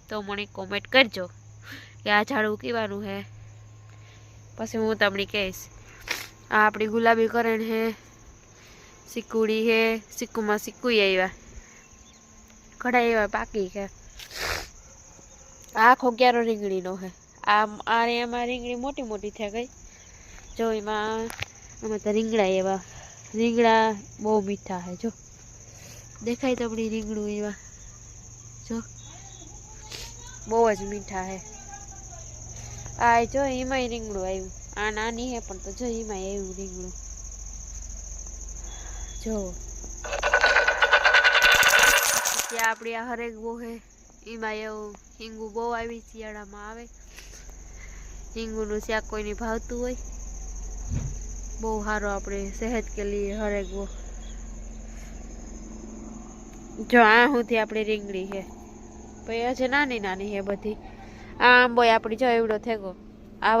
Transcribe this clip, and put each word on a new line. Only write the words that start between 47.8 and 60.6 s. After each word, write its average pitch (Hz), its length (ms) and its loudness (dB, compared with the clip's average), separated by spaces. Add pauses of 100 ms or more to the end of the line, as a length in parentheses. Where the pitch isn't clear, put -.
હિંગુનું 220 540 -4
શાક 220 220 -2
કોઈને 208 320 -6
ભાવતું 226 380 -4
હોય, 247 200 -4 (1600)
બહુ 220 100 -2 (120)
સારો 208 260 -2
આપણે 196 280 -4 (200)
સેહત 226 360 -2
કે 214 100 -4
લીએ 202 360 -2
હરેક 208 280 -2
બહુ. 190 160 -6 (3000)
જો 240 120 10
આ 226 300 10
સુધી 233 280 2
આપણી 214 300 0
રીંગણી 202 400 -2
હે, 196 100 -6 (840)
પછી 233 320 0
હજે 254 100 4
નાની 262 380 2
નાની 190 260 -4
હે 196 160 -2
બધી. 208 300 -2 (580)